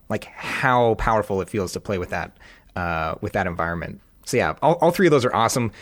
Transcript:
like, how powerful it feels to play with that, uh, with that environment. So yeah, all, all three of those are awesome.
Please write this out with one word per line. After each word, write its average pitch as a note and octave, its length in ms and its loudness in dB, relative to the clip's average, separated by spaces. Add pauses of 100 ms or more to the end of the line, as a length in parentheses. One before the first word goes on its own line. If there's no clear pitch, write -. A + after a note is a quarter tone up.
(100)
like, A2 140 -6
how B2 720 0
powerful G#2 440 0
it F2 80 -6
feels F#2+ 240 -2
to G2+ 80 -6
play G2+ 160 -4
with F2+ 140 -6
that, E2+ 260 -8 (400)
uh, E2 460 -2
with G#2 100 -6
that G2 140 0
environment. E2+ 560 -6 (240)
So - 100 -2
yeah, E2+ 260 2
all, D3+ 200 4
all E3 80 4
three F3+ 160 2
of E3 40 6
those C#3 140 4
are B2 100 0
awesome. A2+ 480 0